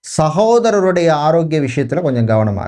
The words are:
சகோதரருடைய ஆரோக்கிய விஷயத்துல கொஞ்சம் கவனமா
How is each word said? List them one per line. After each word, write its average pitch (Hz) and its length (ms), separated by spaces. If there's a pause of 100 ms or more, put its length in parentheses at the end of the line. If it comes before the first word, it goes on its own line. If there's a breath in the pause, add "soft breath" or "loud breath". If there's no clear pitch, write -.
சகோதரருடைய 190 1040 (160)
ஆரோக்கிய 160 400
விஷயத்துல 143 400
கொஞ்சம் 117 260
கவனமா 107 360